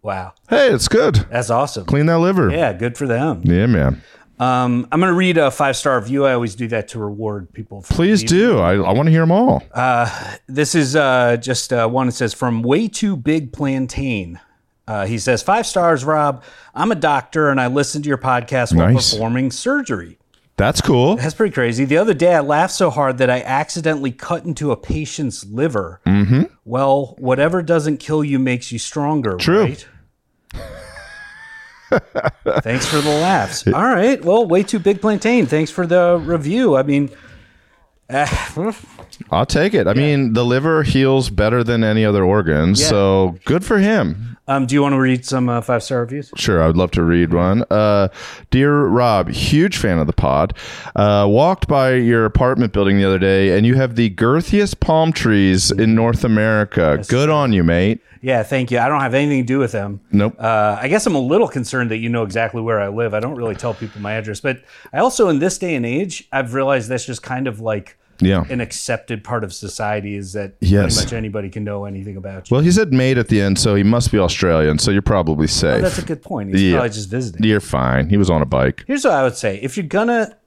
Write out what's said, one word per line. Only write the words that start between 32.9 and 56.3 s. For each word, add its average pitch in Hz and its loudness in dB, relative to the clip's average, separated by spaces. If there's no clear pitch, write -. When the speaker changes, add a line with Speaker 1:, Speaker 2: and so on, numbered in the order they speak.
Speaker 1:
the 151 0
laughs. 170 -2
All 175 2
right. 240 2
Well, 208 4
Way 180 2
Too 208 -2
Big 196 0
Plantain. 220 2
Thanks 151 -2
for 180 -4
the 175 2
review. 165 0
I 131 2
mean, 143 0
uh, 139 0
<laughs> 202 -4
Speaker 2:
I'll 92 0
take 185 0
it. 123 2
I 98 2
Speaker 1:
Yeah. 110 0
Speaker 2:
mean, 139 2
the 120 2
liver 147 2
heals 131 2
better 110 0
than 113 0
any 110 2
other 101 2
organ, 85 2
Speaker 1:
Yeah. 104 2
Speaker 2:
so 98 2
good 170 0
for - 0
him. 120 0
Speaker 1:
Um, 135 0
do 127 -2
you 143 4
wanna 139 2
read 127 2
some, 127 -2
uh, 117 -2
five-star 123 -2
reviews? 120 -8
Speaker 2:
Sure, 87 2
I 80 4
would 82 2
love 90 2
to 87 0
read 85 4
one. 92 2
Uh, 104 2
"Dear 143 4
Rob, 120 2
huge 156 0
fan 87 0
of 73 0
the 73 -2
pod. 71 0
Uh, 101 2
walked 151 2
by 131 2
your 117 4
apartment 120 0
building 101 2
the 98 4
other 95 2
day, 98 2
and 107 4
you 123 4
have 127 0
the 117 2
girthiest 160 0
palm 160 2
trees 98 2
in 113 2
North 117 0
America. 107 2